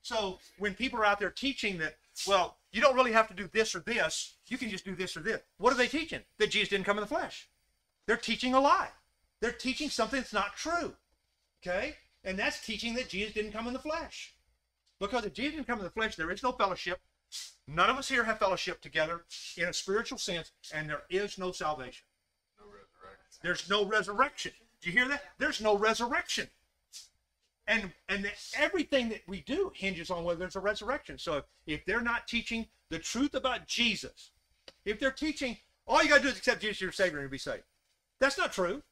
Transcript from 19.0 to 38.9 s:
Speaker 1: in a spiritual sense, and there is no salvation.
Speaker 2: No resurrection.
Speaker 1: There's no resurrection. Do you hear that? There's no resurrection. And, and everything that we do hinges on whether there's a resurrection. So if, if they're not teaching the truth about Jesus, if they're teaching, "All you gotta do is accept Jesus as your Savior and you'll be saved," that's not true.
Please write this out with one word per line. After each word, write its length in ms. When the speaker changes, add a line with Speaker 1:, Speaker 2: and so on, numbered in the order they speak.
Speaker 1:
in 100
a 60
spiritual 440
sense, 340
and 160
there 200
is 280
no 140
salvation. 540
Speaker 2:
No 60
resurrection. 760
Speaker 1:
There's 280
no 160
resurrection. 680
Do 80
you 80
hear 120
that? 140
There's 200
no 180
resurrection. 680
And, 240
and 240
everything 540
that 180
we 140
do 320
hinges 360
on 140
whether 160
there's 160
a 60
resurrection. 560
So 200
if, 60
if 200
they're 160
not 260
teaching 400
the 100
truth 340
about 340
Jesus, 640
if 140
they're 120
teaching, 460
"All 160
you 60
gotta 140
do 40
is 100
accept 240
Jesus 160
as 40
your 100
Savior 280
and 40
you'll 80
be 60
saved," 260
that's 180
not 140
true. 400